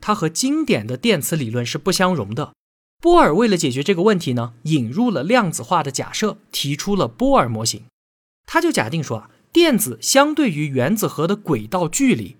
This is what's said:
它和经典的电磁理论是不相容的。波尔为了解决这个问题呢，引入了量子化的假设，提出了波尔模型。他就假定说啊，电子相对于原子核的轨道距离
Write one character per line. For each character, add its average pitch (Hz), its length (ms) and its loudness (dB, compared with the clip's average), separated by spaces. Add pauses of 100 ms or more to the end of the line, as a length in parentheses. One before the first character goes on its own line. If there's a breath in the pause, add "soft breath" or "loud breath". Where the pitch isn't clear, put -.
它 - 120 -2
和 165 160 -2
经 277 360 -2
典 151 200 0
的 123 120 -8
电 151 240 2
磁 147 160 -4
理 127 140 -2
论 120 140 -2
是 120 140 -6
不 185 140 -2
相 185 200 2
容 110 220 -4
的。 143 200 -6 (460)
波 349 200 6
尔 170 160 4
为 240 100 4
了 196 100 2
解 160 140 0
决 131 140 -4
这 196 100 2
个 170 80 -2
问 208 160 4
题 139 140 -4
呢， 120 300 -4
引 143 280 0
入 220 200 0
了 147 120 -2
量 196 300 2
子 - 100 -8
化 160 220 -2
的 139 80 -8
假 - 180 -6
设， - 280 -4 (120)
提 139 240 -4
出 202 220 -4
了 160 100 0
波 254 320 0
尔 135 100 2
模 113 160 -4
型。 - 200 -6 (600)
他 330 160 -2
就 339 100 0
假 139 160 -2
定 156 140 -4
说 120 160 -6
啊， - 120 -20 (220 soft breath)
电 320 240 4
子 123 240 -4
相 294 340 2
对 294 160 2
于 151 180 -4
原 135 280 0
子 190 100 -2
核 147 200 -2
的 196 100 0
轨 117 300 -2
道 180 200 -2
距 254 280 2
离 107 260 -8